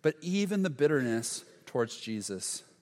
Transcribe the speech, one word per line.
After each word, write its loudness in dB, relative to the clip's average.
but 2
even 0
the 2
bitterness 2
towards -2
Jesus. -6